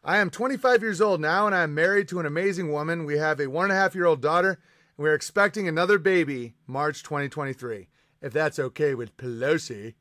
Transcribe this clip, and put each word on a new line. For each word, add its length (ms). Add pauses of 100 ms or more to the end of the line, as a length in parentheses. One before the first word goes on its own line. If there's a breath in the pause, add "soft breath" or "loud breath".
I 140
am 100
twenty-five 520
years 200
old 180
now, 280
and 60
I 100
am 120
married 320
to 140
an 40
amazing 460
woman. 320
We 140
have 240
a 60
one 180
and 80
a 20
half 180
year 120
old 160
daughter, 300
and 520
we 60
are 40
expecting 540
another 320
baby 560 (100)
March 380
twenty 240
twenty-three, 600 (320)
if 100
that's 260
okay 380
with 220
Pelosi. 840